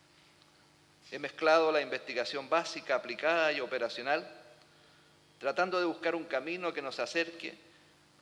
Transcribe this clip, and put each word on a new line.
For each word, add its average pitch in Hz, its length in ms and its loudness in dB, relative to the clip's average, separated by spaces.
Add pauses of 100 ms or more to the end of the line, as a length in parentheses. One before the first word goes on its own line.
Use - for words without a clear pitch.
(1120)
He 131 80 -6
mezclado 156 520 6
la 151 100 6
investigación 131 680 -2
básica, 160 460 2
aplicada 151 560 2
y 147 80 0
operacional, 127 680 0 (1120)
tratando 180 400 2
de 175 60 4
buscar 165 300 2
un 160 80 -2
camino 160 500 -2
que 147 80 -4
nos 135 180 -4
acerque 160 560 -2 (680)